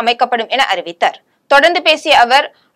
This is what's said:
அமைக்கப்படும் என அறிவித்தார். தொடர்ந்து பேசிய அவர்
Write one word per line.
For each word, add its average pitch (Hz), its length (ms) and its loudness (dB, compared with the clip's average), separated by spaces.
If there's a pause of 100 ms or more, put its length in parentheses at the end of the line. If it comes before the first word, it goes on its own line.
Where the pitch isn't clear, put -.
அமைக்கப்படும் 233 540 -4
என 262 180 0
அறிவித்தார். 170 440 -6 (360)
தொடர்ந்து 339 340 2
பேசிய 311 380 0
அவர் 269 220 0 (280)